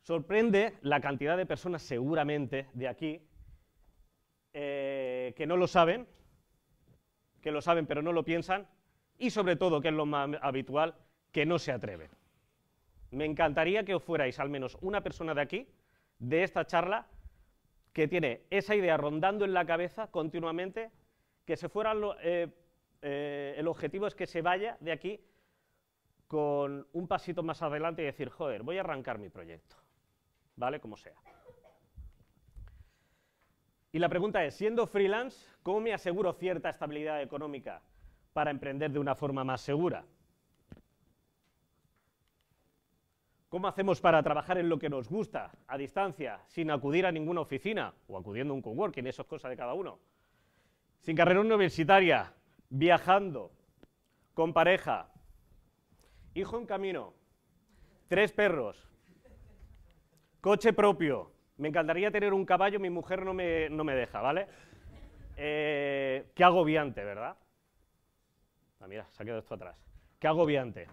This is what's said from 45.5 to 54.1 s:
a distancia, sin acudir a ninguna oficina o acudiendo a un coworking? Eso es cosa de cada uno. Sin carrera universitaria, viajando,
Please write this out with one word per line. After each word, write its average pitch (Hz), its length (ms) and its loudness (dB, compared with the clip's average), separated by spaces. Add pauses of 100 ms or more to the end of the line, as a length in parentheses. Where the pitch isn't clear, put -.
a 131 100 -8
distancia, 139 720 -4
sin 160 240 -4
acudir 147 340 2
a 185 60 4
ninguna 160 300 -2
oficina 151 520 -4 (140)
o 98 100 -12
acudiendo 107 360 -6
a - 20 -4
un 135 80 -8
coworking? 131 460 -4
Eso 135 140 -10
es - 60 -12
cosa 143 200 -12
de 127 80 -8
cada 123 180 -6
uno. 160 240 -8 (1040)
Sin 165 160 -2
carrera 175 240 8
universitaria, 185 920 6 (360)
viajando, 165 840 4 (840)